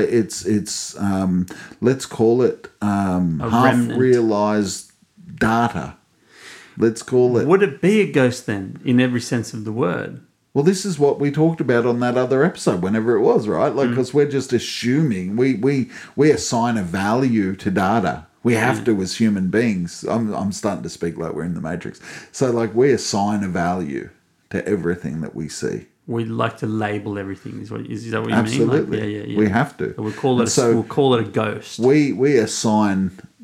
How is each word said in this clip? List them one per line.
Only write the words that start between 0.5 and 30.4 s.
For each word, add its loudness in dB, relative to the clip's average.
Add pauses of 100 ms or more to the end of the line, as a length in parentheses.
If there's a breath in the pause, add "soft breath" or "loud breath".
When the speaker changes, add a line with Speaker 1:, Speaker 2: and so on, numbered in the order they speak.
Speaker 1:
um, 0 (340 loud breath)
let's 0
call 2
it, 0 (140)
um, 0
Speaker 2:
A -4
Speaker 1:
half 4
Speaker 2:
remnant. 2
Speaker 1:
realized 2 (440)
data. 0 (800 loud breath)
Let's 2
call 2
it 0
Speaker 2:
Would 4
it -2
be 4
a -2
ghost 2
then, -6
in 4
every 0
sense -4
of -10
the -8
word? -4 (320)
Speaker 1:
Well, 0
this 2
is -4
what 4
we 0
talked 2
about 2
on 0
that 0
other 2
episode, 0
whenever 2
it 2
was, 4
right? 0
Like, 2
Speaker 2:
Mm. 0
Speaker 1:
'cause -2
we're 4
just -4
assuming, 0
we, 2
we, 0 (260 loud breath)
we 6
assign 0
a -2
value 0
to -4
data. 0 (160)
We 2
have 0
Speaker 2:
Yeah. -8
Speaker 1:
to 2
as -6
human 2
beings. 0
I'm, -2
I'm -4
starting -4
to -8
speak -6
like -6
we're -6
in -4
the -8
Matrix. -8 (320 loud breath)
So, 0
like, 0
we 6
assign 0
a -4
value -4 (400)
to -4
everything -4
that -10
we -8
see. -8 (220)
Speaker 2:
We -4
like -4
to -6
label -4
everything. -12
Is -14
what -10
is, -10
is -10
that -4
what -4
you 0
Speaker 1:
Absolutely. 2
Speaker 2:
mean? -4
Like, -2 (120)
yeah, -6
yeah, -10
yeah. -4
Speaker 1:
We 4
have -2
to. -6
Speaker 2:
We'll -6
call 0
it 4